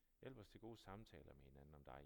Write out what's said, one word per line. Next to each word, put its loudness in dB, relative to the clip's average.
Hjælp 4
os -2
til -8
gode 4
samtaler 0
med -6
hinanden -6
om -6
dig, 2